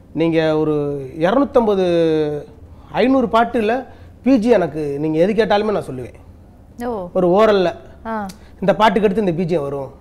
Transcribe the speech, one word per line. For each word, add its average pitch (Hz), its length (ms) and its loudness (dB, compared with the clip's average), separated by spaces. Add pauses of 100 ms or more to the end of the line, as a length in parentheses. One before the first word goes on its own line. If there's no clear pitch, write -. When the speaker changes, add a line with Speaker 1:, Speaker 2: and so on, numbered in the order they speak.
(120)
Speaker 1:
நீங்க 160 460 0
ஒரு 143 480 -4 (120)
இருநூத்தம்பது, 208 680 2 (1080)
ஐந்நூறு 247 340 2
பாட்டுல 233 600 0 (360)
பி 262 160 2
ஜி 208 100 0
எனக்கு 156 500 0
நீங்க 156 200 -2
எது 202 260 2
கேட்டாலுமே 208 280 0
நான் 170 100 -2
சொல்லுவேன். 127 320 -12 (680)
Speaker 2:
ஓ. 208 280 -8
Speaker 1:
ஒரு 180 160 2
ஓரல்ல, 196 440 4 (340)
Speaker 2:
ஆ. 214 200 -8 (340)
Speaker 1:
"இந்த 175 140 2
பாட்டுக்கு 208 300 2
அடுத்து 208 200 0
இந்த 175 100 0
பி 180 100 -4
ஜி 170 100 -2
எம் 151 80 0
வரும்." 139 380 -8